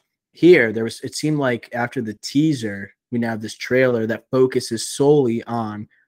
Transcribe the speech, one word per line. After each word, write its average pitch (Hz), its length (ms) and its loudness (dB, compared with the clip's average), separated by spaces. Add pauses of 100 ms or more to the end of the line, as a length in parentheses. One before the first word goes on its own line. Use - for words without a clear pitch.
(320)
Here, 151 400 6
there 113 120 -4
was, 113 160 -8
it 120 140 -12
seemed 151 240 -2
like 127 340 -2
after 120 300 -4
the 107 180 -8
teaser, 117 720 -2 (200)
we 120 60 -2
now 117 120 -2
have 113 100 -6
this 110 140 -10
trailer 123 520 0
that 110 240 -6
focuses 127 600 0
solely 139 540 2
on 107 440 -6 (200)